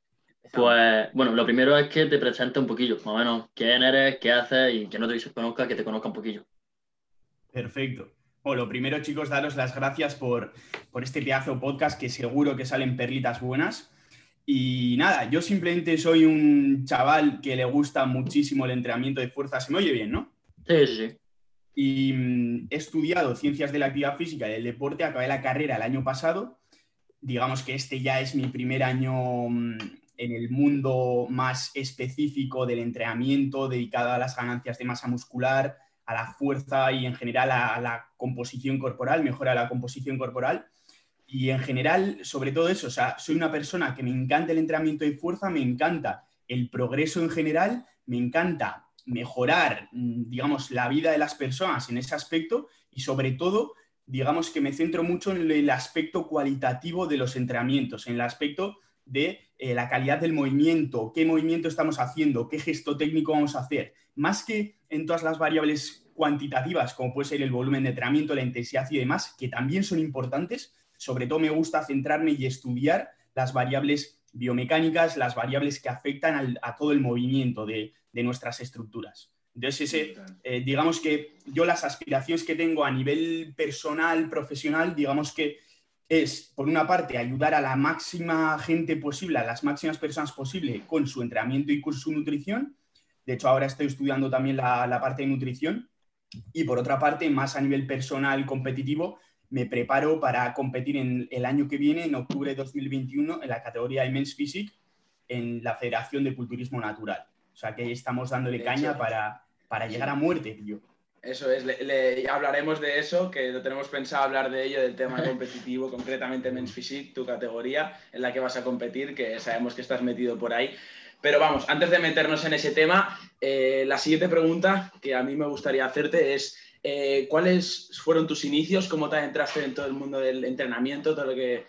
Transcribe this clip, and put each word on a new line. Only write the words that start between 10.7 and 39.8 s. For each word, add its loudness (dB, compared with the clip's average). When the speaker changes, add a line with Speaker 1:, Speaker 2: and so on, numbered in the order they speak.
Speaker 3:
por -6
este -4
pedazo 0
de -4
podcast 0
que -4
seguro 2
que -4
salen 0
perlitas -2
buenas. -2
Y 2
nada, 4
yo 4
simplemente 2
soy 8
un 6
chaval 4
que -2
le 2
gusta 2
muchísimo 2
el 0
entrenamiento -2
de -2
fuerza. -4
Se -6
me 2
oye 4
bien, 0
¿no? -4
Speaker 2:
Sí, 8
sí, -2
sí. -14
Speaker 3:
Y, 2
mm, 0
he -2
estudiado 0
Ciencias 0
de -2
la 4
Actividad 0
Física -4
y -4
del -4
Deporte, -4
acabé -2
la 0
carrera 0
el -2
año 0
pasado. -2
Digamos -2
que -6
este -6
ya 0
es -4
mi 0
primer -2
año, 0
mm, -2
en -6
el -6
mundo 2
más -2
específico -4
del 0
entrenamiento, 0
dedicado -2
a 2
las -2
ganancias -6
de -8
masa -6
muscular, 0
a -6
la -6
fuerza 0
y -2
en -4
general 0
a, 2
a -4
la -6
composición -4
corporal, 0
mejora 0
la 2
composición -6